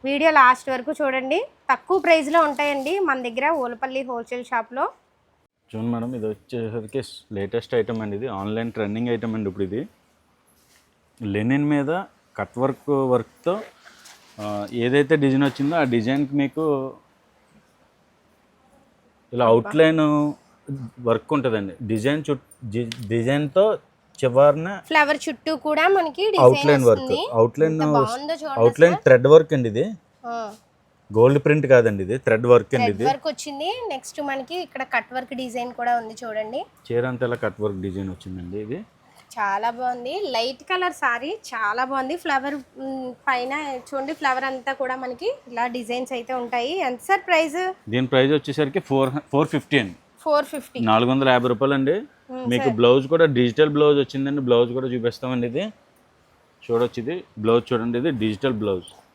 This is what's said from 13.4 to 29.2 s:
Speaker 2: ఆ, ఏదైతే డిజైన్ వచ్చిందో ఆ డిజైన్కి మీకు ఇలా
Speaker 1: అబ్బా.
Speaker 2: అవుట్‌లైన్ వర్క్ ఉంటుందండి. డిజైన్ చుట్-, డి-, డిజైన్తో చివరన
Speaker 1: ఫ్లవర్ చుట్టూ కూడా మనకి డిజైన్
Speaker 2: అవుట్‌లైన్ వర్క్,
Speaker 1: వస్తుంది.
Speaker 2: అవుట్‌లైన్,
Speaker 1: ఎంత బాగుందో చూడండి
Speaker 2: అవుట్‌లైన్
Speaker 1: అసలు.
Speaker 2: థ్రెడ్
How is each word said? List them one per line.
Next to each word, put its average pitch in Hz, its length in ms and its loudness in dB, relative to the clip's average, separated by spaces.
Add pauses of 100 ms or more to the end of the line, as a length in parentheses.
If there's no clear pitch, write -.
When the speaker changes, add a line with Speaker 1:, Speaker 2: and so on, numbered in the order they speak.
Speaker 2:
ఆ, 104 60 -12 (300)
ఏదైతే 135 420 2
డిజైన్ 139 280 2
వచ్చిందో 139 320 -2
ఆ 156 80 2
డిజైన్కి 131 500 0
మీకు 143 320 -2 (2750)
ఇలా 120 120 2
Speaker 1:
అబ్బా. 113 80 8
Speaker 2:
అవుట్‌లైన్ 156 500 4 (1000)
వర్క్ 113 320 -2
ఉంటుందండి. 110 500 -2
డిజైన్ 117 400 -2
చుట్-, 139 260 -6 (160)
డి-, 117 260 -6 (180)
డిజైన్తో 135 560 0 (540)
చివరన 143 500 4 (140)
Speaker 1:
ఫ్లవర్ 302 360 2
చుట్టూ 311 400 -6
కూడా 302 300 -2
మనకి 349 360 0
డిజైన్ 403 200 4
Speaker 2:
అవుట్‌లైన్ 135 400 4
వర్క్, 110 180 6
Speaker 1:
వస్తుంది. - 160 -2 (140)
Speaker 2:
అవుట్‌లైన్, 127 420 2
Speaker 1:
ఎంత 151 180 0
బాగుందో 254 420 -2
చూడండి 285 240 -8
Speaker 2:
అవుట్‌లైన్ 147 360 6
Speaker 1:
అసలు. - 100 -4
Speaker 2:
థ్రెడ్ 127 220 6